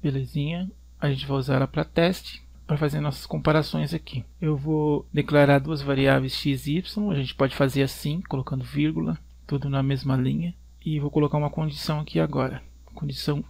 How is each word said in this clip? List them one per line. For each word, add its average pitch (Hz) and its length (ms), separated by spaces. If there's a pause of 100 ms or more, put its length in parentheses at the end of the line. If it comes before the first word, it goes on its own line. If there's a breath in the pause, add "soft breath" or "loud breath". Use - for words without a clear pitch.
Belezinha. 151 680 (300)
A 143 100
gente 135 160
vai 135 120
usar 131 180
ela 135 100
pra 151 180
teste, - 560 (280)
pra 156 80
fazer 147 240
nossas 147 260
comparações 156 680
aqui. 131 320 (160)
Eu 156 160
vou 151 560
declarar 143 460
duas 143 240
variáveis 135 520
x 139 340
e 147 80
y, 208 340
a 160 60
gente 131 180
pode 135 220
fazer 139 260
assim, 147 380
colocando 135 420
vírgula, 151 560 (260)
tudo 143 240
na 139 140
mesma 135 320
linha. 143 400 (320)
E 151 140
vou 147 100
colocar 147 260
uma 147 140
condição 151 480
aqui 151 220
agora. 139 420 (320)
Condição 143 560